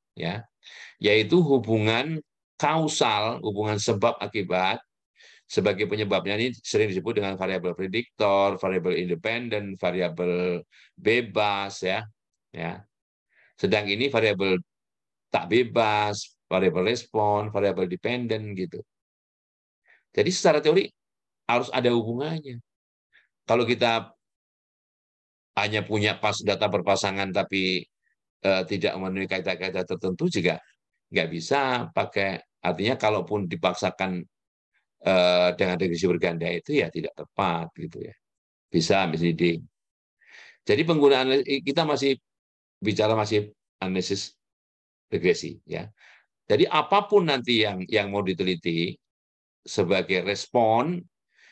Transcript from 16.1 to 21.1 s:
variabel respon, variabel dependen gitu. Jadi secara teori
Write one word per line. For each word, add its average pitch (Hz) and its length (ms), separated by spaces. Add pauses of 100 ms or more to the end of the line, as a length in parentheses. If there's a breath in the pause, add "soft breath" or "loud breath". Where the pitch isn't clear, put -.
variabel 92 480
respon, 107 560
variabel 95 400
dependen 110 640
gitu. 92 240 (1400 soft breath)
Jadi 104 160
secara 165 320
teori 160 240 (640)